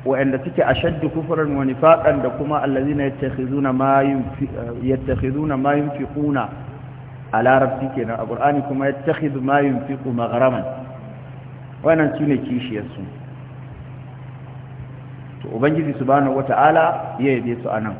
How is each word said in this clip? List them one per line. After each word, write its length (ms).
wayanda 400
suke 220
ashaddu 480
kufran 420
wa 80
nifaqan 600
da 60
kuma 240
allazina 400
yattakhizuna 680
ma 300
yunfi-, 480
yattakhizuna 800
ma 160
yunfiquna 720
a 100
Larabci 500
kenan, 240
a 80
Qur'ani 420
kuma 200
yattakhidhu 540
ma 200
yunfiqu 480
maghraman. 540
Wayannan 340
su 80
ne 120
kishiyarsu. 640
To, 100
Ubangiji 460
subhanahu 420
wata'ala 760
ya 180
yabe 240
su 80
anan. 300